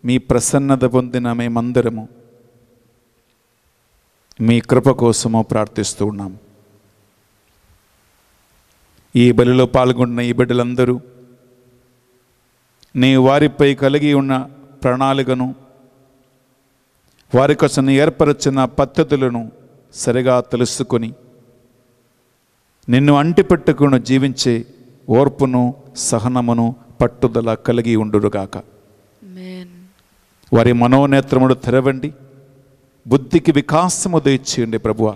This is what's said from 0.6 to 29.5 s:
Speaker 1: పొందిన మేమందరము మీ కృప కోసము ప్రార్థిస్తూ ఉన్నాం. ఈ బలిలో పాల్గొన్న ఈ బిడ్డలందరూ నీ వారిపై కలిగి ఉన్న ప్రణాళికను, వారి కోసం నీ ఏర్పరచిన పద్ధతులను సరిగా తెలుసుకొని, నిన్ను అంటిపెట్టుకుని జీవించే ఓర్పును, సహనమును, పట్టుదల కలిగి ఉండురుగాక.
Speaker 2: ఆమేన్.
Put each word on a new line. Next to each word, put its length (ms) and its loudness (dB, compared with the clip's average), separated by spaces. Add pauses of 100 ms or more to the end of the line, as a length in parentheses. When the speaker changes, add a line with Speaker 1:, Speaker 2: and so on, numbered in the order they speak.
Speaker 1:
పొందిన 320 -2 (120)
మేమందరము 640 -4 (2500)
మీ 100 4 (120)
కృప 180 4 (140)
కోసము 380 0 (120)
ప్రార్థిస్తూ 600 -4
ఉన్నాం. 220 -12 (3000)
ఈ 20 6 (120)
బలిలో 280 4 (120)
పాల్గొన్న 420 0 (100)
ఈ 100 -2
బిడ్డలందరూ 560 -2 (2000)
నీ 100 4 (160)
వారిపై 420 2 (120)
కలిగి 380 0
ఉన్న 140 -2 (500)
ప్రణాళికను, 640 -2 (1900)
వారి 260 4
కోసం 260 0
నీ 140 4
ఏర్పరచిన 560 0 (200)
పద్ధతులను 600 -2 (640)
సరిగా 320 0 (180)
తెలుసుకొని, 560 -4 (1800)
నిన్ను 300 4
అంటిపెట్టుకుని 760 2 (120)
జీవించే 440 0 (640)
ఓర్పును, 440 0 (480)
సహనమును, 560 -2 (340)
పట్టుదల 480 -2 (160)
కలిగి 280 0 (100)
ఉండురుగాక. 540 -4
Speaker 2:
ఆమేన్. 1120 -20 (840)